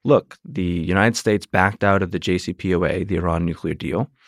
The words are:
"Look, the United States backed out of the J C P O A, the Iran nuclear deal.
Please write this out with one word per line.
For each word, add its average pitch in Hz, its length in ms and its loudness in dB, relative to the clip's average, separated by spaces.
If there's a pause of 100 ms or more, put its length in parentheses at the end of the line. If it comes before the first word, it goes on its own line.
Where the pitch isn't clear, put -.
"Look, - 400 2
the 113 200 -6
United 90 520 2
States 107 300 0
backed 98 380 0
out 98 180 4
of 92 80 -2
the 90 80 -4
J 90 220 -2
C 90 140 -6
P 92 200 -2
O 87 100 2
A, 90 200 -2
the 92 140 -4
Iran 85 280 0
nuclear 82 300 -4
deal. - 340 -4 (180)